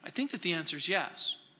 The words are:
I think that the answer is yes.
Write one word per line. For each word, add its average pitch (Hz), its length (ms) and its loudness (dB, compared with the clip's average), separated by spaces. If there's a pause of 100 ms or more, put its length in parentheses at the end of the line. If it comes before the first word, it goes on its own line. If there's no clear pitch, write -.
I - 60 -8
think 277 200 0
that 202 120 -4
the 175 100 4
answer 156 240 0
is 139 100 -2
yes. - 520 0 (220)